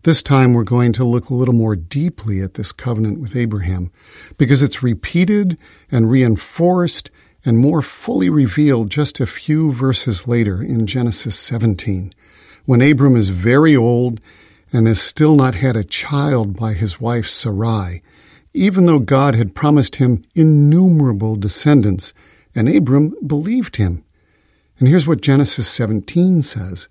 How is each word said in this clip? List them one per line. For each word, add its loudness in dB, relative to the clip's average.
This 2
time 4
we're 2
going 2
to -2
look -2
a -4
little 0
more 2
deeply -6
at -6
this -8
covenant -4
with -12
Abraham, -4
because 2
it's -4
repeated -2
and 2
reinforced 0
and 2
more 2
fully -4
revealed 0
just -4
a 0
few -2
verses -4
later 0
in -2
Genesis -4
seventeen, -4
when 2
Abram 4
is 0
very 4
old 0
and 4
has 2
still 2
not 2
had -2
a -2
child -4
by -4
his -4
wife -4
Sarai, -4
even 2
though 4
God 2
had 0
promised 0
him 0
innumerable 2
descendants, 0
and 0
Abram 2
believed -4
him. -2
And 4
here's 4
what 0
Genesis 0
seventeen 0
says. -10